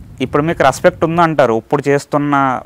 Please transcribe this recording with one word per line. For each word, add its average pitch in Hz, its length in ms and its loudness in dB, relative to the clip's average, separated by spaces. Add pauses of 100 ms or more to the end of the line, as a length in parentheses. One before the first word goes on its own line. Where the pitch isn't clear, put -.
(220)
ఇప్పుడు 143 220 -2
మీకు 160 200 -2
రెస్పెక్ట్ - 400 0
ఉందంటారు 160 500 2
ఇప్పుడు 135 360 -2
చేస్తున్న 139 760 0